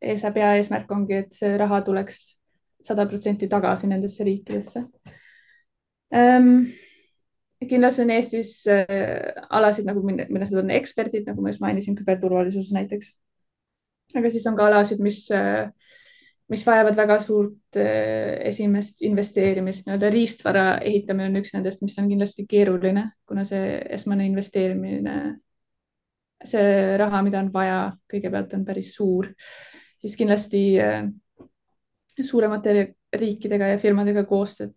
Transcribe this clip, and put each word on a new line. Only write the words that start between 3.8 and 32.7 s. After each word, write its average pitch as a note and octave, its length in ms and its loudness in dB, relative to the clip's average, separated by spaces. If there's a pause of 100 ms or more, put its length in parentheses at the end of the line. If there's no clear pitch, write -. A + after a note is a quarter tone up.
nendesse G3 340 -4
riikidesse. G#3 640 -6 (1300)
Ähm, B3 580 6 (960)
kindlasti B3+ 380 4
on A#3 80 2
Eestis, A3+ 560 -4
äh, G3 160 4 (640)
alasid, G#3+ 340 4
nagu G3+ 220 -2
min-, G3 240 -2
milles G3 200 -4
nad F#3+ 140 0
on F#3+ 60 -4
eksperdid, A3 580 -4
nagu G3+ 140 -6
ma G3 100 -2
just G3+ 80 -12
mainisin, G3+ 380 -2
küberturvalisus F#3 760 0
näiteks. G3+ 400 -6 (1040)
Aga A#3 140 2
siis A3+ 160 -4
on A3 100 -2
ka G#3 140 6
alasid, G#3 320 4
mis, G#3 220 -2 (100)
äh, G3+ 340 -2 (800)
mis A3 180 -6
vajavad A3 300 6
väga G#3 240 4
suurt, G#3 560 -2
äh, - 600 -2 (100)
esimest G#3 540 -2
investeerimist. G3 840 0
Nii-öelda G3+ 260 0
riistvara G3 640 0
ehitamine G3+ 500 -2
on G3 140 -2
üks G3+ 100 -12
nendest, F#3+ 300 -6
mis G3+ 160 -6
on G3+ 100 0
kindlasti G3+ 400 -2
keeruline, G3+ 600 2 (160)
kuna G3 180 -6
see G3 380 -6 (160)
esmane G3+ 320 -2
investeerimine, G3 1080 -4 (1080)
see G3 540 2
raha, G3+ 240 2
mida G3+ 160 0
on G3 100 -2
vaja, F#3+ 460 -2 (160)
kõigepealt G3 420 -6
on G3 140 -4
päris F#3+ 260 -8
suur. F#3 320 -2 (720)
Siis G#3 220 -12
kindlasti, G3+ 580 2
äh, G#2 300 0 (1120)
suuremate G#3+ 720 0 (180)